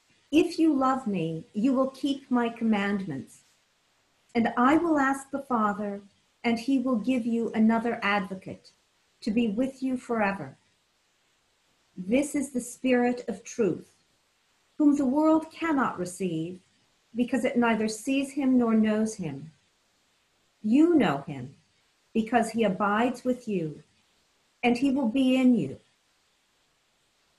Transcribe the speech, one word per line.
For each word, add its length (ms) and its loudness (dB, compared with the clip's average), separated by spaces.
"If 260 2
you 160 4
love 340 0
me, 440 -4
you 220 0
will 160 2
keep 420 -6
my 160 2
commandments, 960 -2
and 220 2
I 220 6
will 200 2
ask 320 0
the 140 -6
Father, 600 -2
and 160 0
he 220 0
will 160 0
give 300 0
you 260 -2
another 500 2
advocate 720 -4
to 100 -6
be 200 0
with 340 -4
you 140 -4
forever. 580 -4
This 360 0
is 180 -4
the 100 -4
Spirit 680 -2
of 160 -10
truth, 480 -4
whom 180 4
the 100 0
world 460 2
cannot 480 -2
receive, 640 -6
because 300 0
it 140 -2
neither 320 2
sees 420 -2
him 260 2
nor 160 4
knows 420 2
him. 360 -10
You 320 4
know 320 2
him, 280 -12
because 380 0
he 140 -2
abides 580 0
with 240 -4
you, 360 -6
and 160 2
he 140 2
will 160 0
be 280 2
in 200 6
you. 240 -4